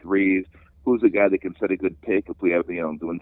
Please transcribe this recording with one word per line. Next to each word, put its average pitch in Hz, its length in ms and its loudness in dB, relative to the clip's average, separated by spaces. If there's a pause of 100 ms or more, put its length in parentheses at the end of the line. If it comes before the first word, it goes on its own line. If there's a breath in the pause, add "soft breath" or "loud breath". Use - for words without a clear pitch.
threes? 95 440 0 (380 soft breath)
Who's 120 180 2
the 110 80 6
guy 101 200 4
that 95 100 0
can 90 180 -10
set 98 140 -2
a 92 60 -2
good 90 240 -4
pick 98 280 -2
if 82 120 -10
we 87 100 2
have, 87 180 -2
you 87 120 -6
know, 78 180 -6
when 85 220 -6